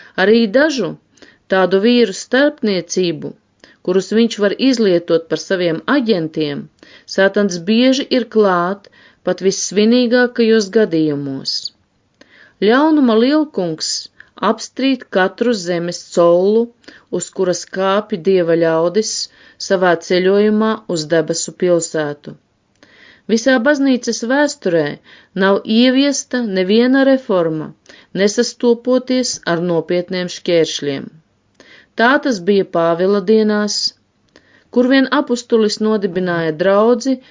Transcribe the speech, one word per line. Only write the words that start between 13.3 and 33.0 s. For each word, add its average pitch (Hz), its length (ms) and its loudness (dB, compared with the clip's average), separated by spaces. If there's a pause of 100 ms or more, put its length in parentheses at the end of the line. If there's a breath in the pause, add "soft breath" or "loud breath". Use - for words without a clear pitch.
apstrīd 247 680 -4
katru 190 480 -2
zemes 175 520 -6
collu, 180 580 2 (440 loud breath)
uz 180 240 -8
kuras 180 340 -4
kāpj 196 520 -4
Dieva 170 400 2
ļaudis 165 560 0 (480 soft breath)
savā 185 360 2
ceļojumā 202 760 2 (140)
uz 160 200 -6
debesu 165 460 -2
pilsētu. 156 840 -2 (960 soft breath)
Visā 233 300 2
baznīcas 262 640 0
vēsturē 226 640 0 (460 soft breath)
nav 196 320 2
ieviesta 254 800 0
neviena 220 600 2
reforma, 180 680 0 (380 loud breath)
nesastopoties 240 1200 0 (100)
ar 170 180 -2
nopietniem 180 680 -4
šķēršļiem. 160 800 -2 (840 loud breath)
Tā 233 260 2
tas 277 220 -2
bija 190 240 2
Pāvila 175 560 0